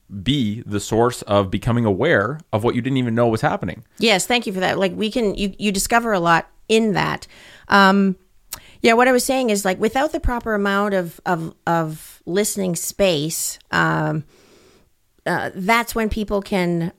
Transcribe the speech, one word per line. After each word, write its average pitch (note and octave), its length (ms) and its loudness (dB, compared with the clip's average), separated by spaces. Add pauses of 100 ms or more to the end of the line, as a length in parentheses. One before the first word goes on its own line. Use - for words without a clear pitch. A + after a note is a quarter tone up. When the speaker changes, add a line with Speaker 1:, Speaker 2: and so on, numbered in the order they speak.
(220)
Speaker 1:
be A#2+ 420 -2
the G2+ 160 -4
source A#2 420 0
of G2+ 280 2
becoming A#2 340 0
aware A2+ 540 2 (140)
of G#2 120 0
what A#2+ 120 2
you B2 40 -2
didn't C3+ 160 -2
even B2 180 0
know A#2+ 120 2
was A2 140 0
happening. D3+ 420 -4 (160)
Speaker 2:
Yes, G#3 260 2
thank A#3+ 220 -2
you G#3+ 60 -6
for F#3 80 -4
that. E3 180 0
Like, F#3 160 0
we G#3 160 -4
can, A3 240 -2
you, G3 240 -4
you G#3 140 -2
discover A#3 400 0
a F#3+ 80 2
lot E3+ 260 2 (220)
in A3 240 4
that. D#3 340 -2 (420)
Um, G3 460 6 (680)
yeah, A#3 140 4
what B3 140 6
I C4 40 4
was B3 120 2
saying C4 260 0
is, G3+ 140 0
like, F#3 160 -2
without C4 320 0
the - 80 -4
proper A#3 340 -4
amount G3+ 400 0
of, F3 320 -4
of, E3 260 -4 (140)
of D#3+ 580 -4
listening F#3+ 520 -2
space, E3 840 -2 (140)
um, D#3+ 500 0 (1040)
uh, D#3 280 -4
that's A3+ 400 0
when A3 140 0
people G#3 320 -4
can, F3 580 -2